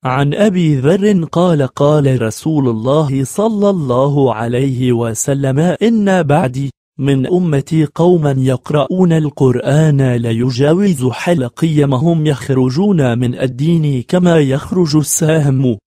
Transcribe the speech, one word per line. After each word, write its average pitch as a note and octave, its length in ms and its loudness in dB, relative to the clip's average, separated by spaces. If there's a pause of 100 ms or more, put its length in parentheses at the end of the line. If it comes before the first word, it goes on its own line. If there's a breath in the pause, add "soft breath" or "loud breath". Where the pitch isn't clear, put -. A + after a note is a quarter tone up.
عن C#3 300 0
أبي F3+ 420 2
ذر F3+ 560 2
قال: D#3+ 360 0
قال C#3+ 540 0
رسول C3+ 480 -2
الله C3+ 540 -2
صلى G3+ 460 -2
الله C#3 640 0
عليه B2 580 -2
وسلم: C3 680 -2
"إن G3 640 0
بعدي C#3 480 -2 (280)
من C3+ 280 0
أمتي D#3+ 580 0
قوما D#3+ 520 2
يقرؤون D3 760 0
القرآن C#3 1000 2
لا A#2+ 160 -2
يجاوز C3 760 0
حلقيمهم D3 1200 0
يخرجون C3+ 960 0
من B2 200 -2
الدين C#3+ 680 -2
كما F3 320 2
يخرج D3 560 0
السهم C#3+ 920 0